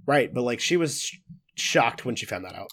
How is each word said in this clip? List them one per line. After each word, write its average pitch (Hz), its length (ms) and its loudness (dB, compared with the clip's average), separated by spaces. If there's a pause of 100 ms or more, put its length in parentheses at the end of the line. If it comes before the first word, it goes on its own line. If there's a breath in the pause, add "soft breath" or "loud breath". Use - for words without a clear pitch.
Right, 135 260 2
but, 123 100 0
like, 120 160 -2
she 175 180 2
was 156 240 0
sh-, - 160 -8 (380)
shocked - 500 2
when 120 100 -2
she - 120 -6
found 92 180 -6
that 90 80 -12
out. 98 200 -10